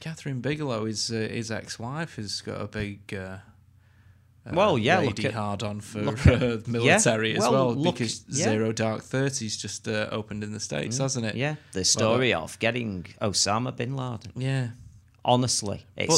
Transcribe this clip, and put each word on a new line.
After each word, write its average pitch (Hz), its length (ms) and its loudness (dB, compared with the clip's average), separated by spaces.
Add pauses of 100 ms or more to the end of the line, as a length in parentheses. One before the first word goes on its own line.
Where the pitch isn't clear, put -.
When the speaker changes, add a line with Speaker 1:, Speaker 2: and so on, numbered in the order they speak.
Speaker 1:
Catherine 147 400 -8
Bigelow, 135 460 -2
his, 107 220 -4
uh, 110 220 -2
his 110 200 -6
ex-wife, 127 640 -8
has 101 240 -6
got 101 180 -8
a 104 80 -6
big, 101 460 -8
uh, 95 240 -8 (1080)
uh, - 60 -10
Speaker 2:
Well, 180 260 4
yeah, 131 220 4
Speaker 1:
lady 151 80 2 (160)
Speaker 2:
look - 20 2
at, - 100 0
Speaker 1:
hard 104 280 -2
on 104 160 -4
for, 107 220 -8
Speaker 2:
look 107 260 4
at, 127 160 6
Speaker 1:
uh, 120 140 0 (100)
military 117 640 4
Speaker 2:
yeah. 107 60 0
Speaker 1:
as - 60 2
Speaker 2:
Well, 120 80 4 (160)
Speaker 1:
well, 120 80 2
Speaker 2:
look 160 200 2
Speaker 1:
because 113 320 -4
Speaker 2:
at, - 80 -8
yeah. 127 80 0
Speaker 1:
Zero 110 300 2
Dark 110 300 -2
Thirty's 131 520 -2
just, - 320 -8
uh, 107 240 -2
opened 107 320 -6
in 104 80 -6
the 107 80 -8
States, 135 380 -4
Speaker 2:
Mm, 139 60 0
Speaker 1:
hasn't 131 240 -2
it? 104 80 -4
Speaker 2:
yeah, 147 200 -2 (160)
the 92 80 -4
Speaker 1:
Well, 92 60 0
Speaker 2:
story 113 480 4
Speaker 1:
uh, 80 80 0
Speaker 2:
of - 180 -10
getting 113 460 0 (160)
Osama 113 520 0
bin 123 220 -4
Laden. 123 400 -6
Speaker 1:
Yeah. 131 360 -2 (520)
Speaker 2:
Honestly, 120 600 2 (100)
it's 90 140 -2
Speaker 1:
But 160 80 8